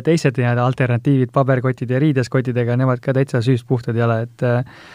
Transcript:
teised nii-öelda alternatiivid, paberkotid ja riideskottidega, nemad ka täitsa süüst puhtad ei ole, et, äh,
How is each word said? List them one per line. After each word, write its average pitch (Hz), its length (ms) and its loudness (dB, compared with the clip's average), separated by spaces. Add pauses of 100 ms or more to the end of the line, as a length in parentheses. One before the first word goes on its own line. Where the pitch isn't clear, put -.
teised 151 400 0
nii-öelda 120 240 2
alternatiivid, 127 680 0
paberkotid 131 580 0
ja 127 100 0
riideskottidega, 123 760 0
nemad 127 240 0
ka 135 120 -2
täitsa 131 300 0
süüst 120 260 0
puhtad 120 280 -2
ei 117 60 0
ole, 113 200 0
et, 117 200 -10
äh, 123 220 0 (300)